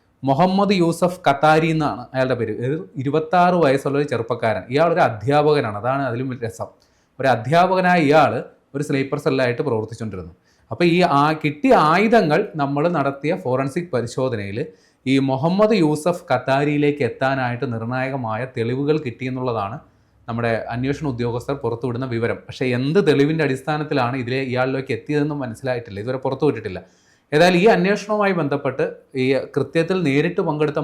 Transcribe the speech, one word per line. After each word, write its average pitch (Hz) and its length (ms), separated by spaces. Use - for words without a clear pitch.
മുഹമ്മദ് 190 520
യൂസഫ് 170 460
ഖത്താരി 156 480
എന്നാണ് 131 280
അയാളുടെ 131 260
പേര്. 107 120
ഒരു 143 100
ഇരുപത്താറ് 160 640
വയസ്സുള്ള 139 360
ഒരു 147 120
ചെറുപ്പക്കാരൻ. 113 500
ഇയാളൊരു 165 360
അധ്യാപകനാണ്, 131 760
അതാണ് 131 280
അതിലും 127 200
വലിയ 120 180
രസം. 104 220
ഒരു 131 140
അധ്യാപകനായ 180 640
ഇയാൾ 143 240
ഒരു 143 140
സ്ലീപ്പർ 139 360
സെല്ലായിട്ട് 127 440
പ്രവർത്തിച്ചുകൊണ്ടിരുന്നു. 107 680
അപ്പോൾ 143 120
ഈ - 20
ആ, 139 40
കിട്ടിയ 151 280
ആയുധങ്ങൾ 196 480
നമ്മൾ 143 220
നടത്തിയ 143 360
ഫോറൻസിക് 135 520
പരിശോധനയിൽ 117 640
ഈ - 20
മുഹമ്മദ് 180 440
യൂസഫ് 151 460
ഖത്താരിയിലേക്ക് 143 800
എത്താനായിട്ട് 131 640
നിർണായകമായ 120 680
തെളിവുകൾ 131 400
കിട്ടിയെന്നുള്ളതാണ് 123 680
നമ്മുടെ 117 240
അന്വേഷണ 139 380
ഉദ്യോഗസ്ഥർ 120 500
പുറത്തുവിടുന്ന 120 500
വിവരം. 113 340
പക്ഷേ - 180
എന്ത് 135 220
തെളിവിൻ്റെ 147 380
അടിസ്ഥാനത്തിലാണ് 139 760
ഇതിലെ 127 160
ഇയാളിലേക്ക് 131 460
എത്തിയതെന്നും 147 480
മനസ്സിലായിട്ടില്ല, 117 600
ഇതുവരെ 127 200
പുറത്തുവിട്ടിട്ടില്ല. 117 560
ഏതായാലും 175 280
ഈ 208 120
അന്വേഷണവുമായി 202 680
ബന്ധപ്പെട്ട് 139 440
ഈ - 20
കൃത്യത്തിൽ 160 440
നേരിട്ട് 151 400
പങ്കെടുത്ത 151 360